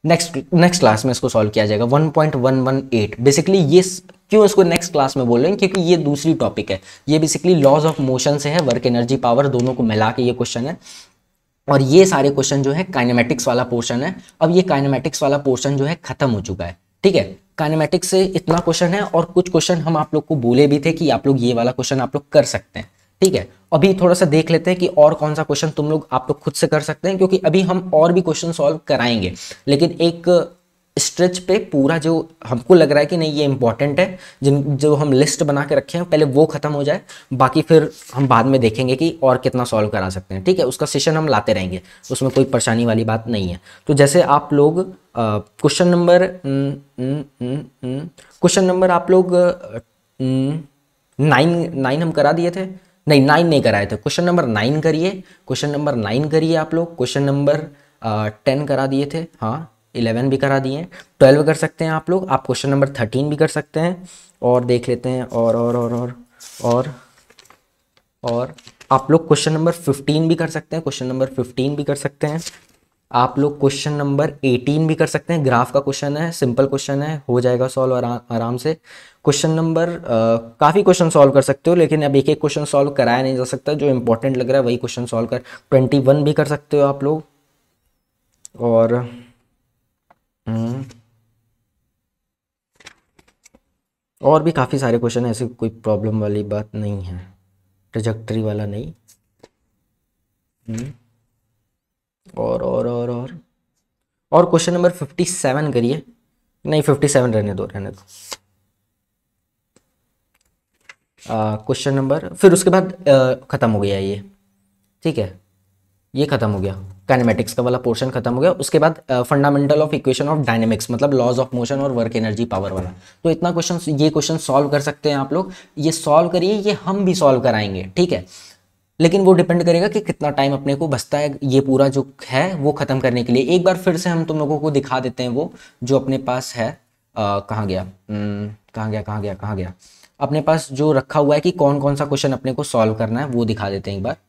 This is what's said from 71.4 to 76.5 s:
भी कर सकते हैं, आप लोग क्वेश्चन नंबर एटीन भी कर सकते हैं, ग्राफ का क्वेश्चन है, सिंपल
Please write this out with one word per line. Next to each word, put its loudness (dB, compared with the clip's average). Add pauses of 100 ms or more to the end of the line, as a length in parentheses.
भी -6
कर -2
सकते -6
हैं, -6 (720)
आप 0
लोग 0
क्वेश्चन -2
नंबर -2 (100)
एटीन 0
भी 0
कर 0
सकते -4
हैं, -2
ग्राफ 2
का 0
क्वेश्चन -4
है, -4
सिंपल 0